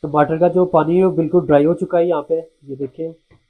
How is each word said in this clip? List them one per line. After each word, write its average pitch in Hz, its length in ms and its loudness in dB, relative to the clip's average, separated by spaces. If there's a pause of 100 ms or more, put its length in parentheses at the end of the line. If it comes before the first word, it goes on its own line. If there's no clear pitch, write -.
टमाटर 151 360 0
का 175 100 2
जो 180 180 2
पानी 165 300 2
है 185 80 4
वो 185 80 2
बिल्कुल 160 340 0
dry 147 180 4
हो 165 100 2
चुका 175 220 -4
है 170 100 2
यहाँ 160 160 -2
पे, 165 160 -2
ये 139 380 -16
देखें, 160 360 -10 (360)